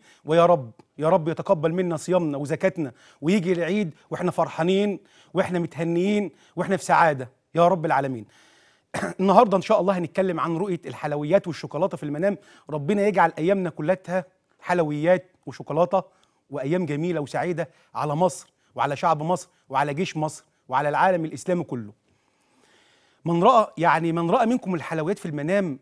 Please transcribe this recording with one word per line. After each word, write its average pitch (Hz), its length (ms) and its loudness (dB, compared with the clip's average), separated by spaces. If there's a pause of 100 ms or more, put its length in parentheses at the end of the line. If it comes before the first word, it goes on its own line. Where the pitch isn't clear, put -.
(240)
ويا 170 220 6
رب، 147 240 2 (280)
يا 151 100 0
رب 165 200 2
يتقبل 160 440 -2
منا 175 240 -2
صيامنا 165 420 -2
وزكاتنا، 147 540 -4 (280)
ويجي 180 320 2
العيد 175 420 -2 (160)
وإحنا 170 200 -2
فرحانين 180 680 0 (340)
وإحنا 180 240 0
متهنيين 170 720 -2 (260)
وإحنا 175 200 -2
في - 80 -6
سعادة 151 460 2 (240)
يا 170 140 6
رب 170 180 0
العالمين. 135 400 -2 (640)
<clears throat> - 280 -6
النهاردة 196 360 6
إن 170 60 0
شاء 208 180 2
الله 185 180 0
هنتكلم 175 420 -2
عن 165 160 -2
رؤية 175 300 -4
الحلويات 147 600 0
والشوكولاتة 160 500 -4
في - 60 -14
المنام. 151 360 -2 (320)
ربنا 170 360 -2
يجعل 175 320 4
أيامنا 180 320 0
كلها 180 540 -4 (360)
حلويات 170 720 0 (140)
وشوكولاتة 170 560 -2 (480)
وأيام 143 360 -2
جميلة 156 340 -4
وسعيدة 151 480 -6 (260)
على 143 200 -4
مصر - 380 -2 (220)
وعلى 135 220 -2
شعب 160 260 0
مصر 170 260 -4 (200)
وعلى 139 260 -2
جيش 170 220 -4
مصر 156 280 -6 (240)
وعلى 135 200 0
العالم 160 360 2
الإسلامي 165 400 -4
كله. 110 280 -10 (1300)
من 170 200 2
رأى، 226 340 6
يعني 160 340 2
من 170 180 -2
رأى 240 160 4
منكم 220 280 -2
الحلويات 160 440 -4
في - 80 -12
المنام 156 560 -2